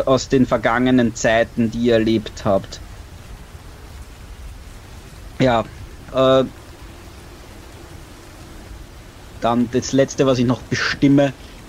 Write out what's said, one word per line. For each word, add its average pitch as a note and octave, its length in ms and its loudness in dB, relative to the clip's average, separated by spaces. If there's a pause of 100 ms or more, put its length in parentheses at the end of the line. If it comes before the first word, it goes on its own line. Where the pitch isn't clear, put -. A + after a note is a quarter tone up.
aus C3 220 2
den B2+ 160 4
vergangenen A#2+ 720 2
Zeiten, A2+ 560 2
die A#2 80 -6
ihr A#2+ 140 4
erlebt A2 520 0
habt. G2 340 0 (2500)
Ja, A#2+ 240 4 (500)
äh, C3 300 4 (3000)
dann A#2+ 300 2
das B2 200 -2
Letzte, C3+ 340 2
was C3 140 2
ich B2 60 2
noch A#2+ 160 0
bestimme, C#3 720 2 (360)